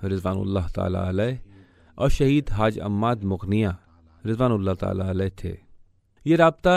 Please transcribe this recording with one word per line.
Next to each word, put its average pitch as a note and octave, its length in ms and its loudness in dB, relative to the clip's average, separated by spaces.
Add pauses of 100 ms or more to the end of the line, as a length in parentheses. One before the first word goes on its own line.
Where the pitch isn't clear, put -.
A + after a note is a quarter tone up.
رضوان F#2+ 340 -2
اللہ G2 380 -2
تعالیٰ F#2 320 -2
علیہ G#2 280 -2 (600)
اور C#3 140 2
شہید C#3+ 420 2
حاج G#2+ 300 0
عماد G#2 420 0
مغنیہ G2 440 0 (560)
رضوان A2+ 280 0
اللہ G2 280 0
تعالیٰ F#2+ 300 -4
علیہ F#2+ 260 -2
تھے۔ F2+ 200 -10 (680)
یہ D#3+ 100 4
رابطہ E3 400 4